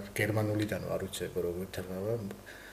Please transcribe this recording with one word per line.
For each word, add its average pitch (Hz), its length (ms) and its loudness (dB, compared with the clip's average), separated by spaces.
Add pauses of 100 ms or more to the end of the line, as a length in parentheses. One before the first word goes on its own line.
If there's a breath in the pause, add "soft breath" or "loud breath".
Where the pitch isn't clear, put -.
გერმანულიდან 107 760 4
ვარ, 87 180 0
უცებ 90 320 -4
როგორ 87 320 2
თარგმნება, 95 500 -2 (560 soft breath)